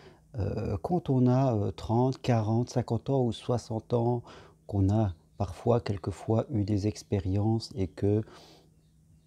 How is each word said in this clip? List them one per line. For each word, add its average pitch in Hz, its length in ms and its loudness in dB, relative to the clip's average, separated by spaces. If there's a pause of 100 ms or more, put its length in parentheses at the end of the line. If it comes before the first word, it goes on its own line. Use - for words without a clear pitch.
(400)
Euh, 101 420 -2
quand - 280 0
on 127 180 6
a, 127 260 4
euh, 101 180 0
trente, 123 500 0
quarante, 113 480 2
cinquante 117 400 -4
ans 135 120 2
ou 120 120 0
soixante 113 600 -4
ans, 120 300 0 (420)
qu'on 98 240 2
a 104 240 2 (240)
parfois, 117 440 0
quelquefois, 110 680 -4
eu 110 140 -2
des 101 240 0
expériences 104 880 -2
et 92 140 -4
que 104 340 0 (1040)